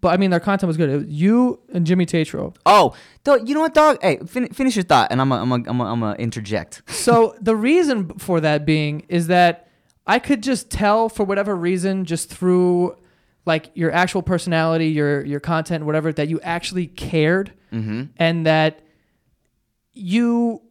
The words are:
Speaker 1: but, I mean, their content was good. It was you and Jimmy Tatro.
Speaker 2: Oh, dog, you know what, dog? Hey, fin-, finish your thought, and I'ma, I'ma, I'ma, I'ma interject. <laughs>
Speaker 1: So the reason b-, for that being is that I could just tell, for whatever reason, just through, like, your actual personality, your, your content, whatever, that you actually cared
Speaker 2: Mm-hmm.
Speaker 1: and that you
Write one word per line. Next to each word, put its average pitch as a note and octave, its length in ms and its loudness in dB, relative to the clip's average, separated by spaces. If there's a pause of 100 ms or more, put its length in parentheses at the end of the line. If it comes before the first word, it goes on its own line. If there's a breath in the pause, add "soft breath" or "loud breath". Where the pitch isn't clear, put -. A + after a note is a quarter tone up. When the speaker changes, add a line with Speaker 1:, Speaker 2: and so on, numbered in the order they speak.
Speaker 1:
but, - 80 2
I F3+ 80 2
mean, F#3+ 140 2
their E3+ 100 2
content F#3+ 260 -2
was D#3+ 100 -2
good. D#3+ 140 0
It C3+ 60 -2
was C#3+ 100 -4
you G#3 540 2 (120)
and F3 140 0
Jimmy F3+ 180 2
Tatro. - 480 -4 (140)
Speaker 2:
Oh, F3+ 280 6 (280 loud breath)
dog, B3 260 2
you C#4+ 60 0
know D4+ 60 0
what, D#4+ 140 -2
dog? D4+ 280 6
Hey, F3+ 240 2
fin-, B3 220 -4
finish C4 260 -2
your G3 80 0
thought, C3+ 300 4
and B2+ 80 0
I'ma, C3 200 2
I'ma, B2 180 0 (100)
I'ma, A#2+ 240 -2
I'ma A2+ 220 -2
interject. G#2+ 720 -8
<laughs> - 40 -20
Speaker 1:
So A#3 520 2
the A3 140 0
reason C4 480 0
b-, E3 160 -8
for F3 220 -2
that D3+ 260 0
being D#3 420 -2
is E3+ 200 -2
that F3 400 2 (360)
I G#3+ 140 2
could B3 240 -2
just B3 260 -4
tell, G#3+ 400 0
for A3 140 -4
whatever G3 320 -2
reason, F#3 520 -2
just E3 220 -6
through, F3+ 680 0 (500)
like, D#3+ 280 -2
your E3 180 -2
actual F3+ 300 0
personality, E3 680 0
your, D3 360 0
your C#3+ 140 -6
content, D#3+ 480 -4
whatever, D#3 260 -2
that D3+ 160 -2
you D#3+ 140 -4
actually F3 460 -6
cared E3+ 640 0 (200)
Speaker 2:
Mm-hmm. A2 300 -6 (140)
Speaker 1:
and E3 300 0
that D#3 340 2 (1120)
you A#3 760 0